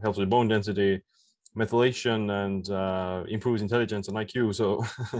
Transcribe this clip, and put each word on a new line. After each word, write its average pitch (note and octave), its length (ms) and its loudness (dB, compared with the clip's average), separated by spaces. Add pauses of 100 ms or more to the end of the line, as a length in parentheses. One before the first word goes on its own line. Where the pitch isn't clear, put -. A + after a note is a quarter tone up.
helps G2+ 160 0
with G2 120 0
bone A#2 180 4
density, G2 520 2 (560)
methylation A2+ 720 2 (140)
and, G2 260 -2
uh, F#2 580 -2
improves A2 340 -2
intelligence G#2+ 460 0
and G2+ 100 -4
I G#2+ 60 -2
Q. A2+ 280 0
So, G2+ 320 0 (360)